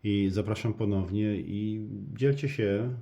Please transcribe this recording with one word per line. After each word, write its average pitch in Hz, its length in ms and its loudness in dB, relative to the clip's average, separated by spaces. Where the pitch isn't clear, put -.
i 101 280 4
zapraszam 104 420 0
ponownie 101 640 0
i 107 520 -4
dzielcie 139 340 2
się 110 520 0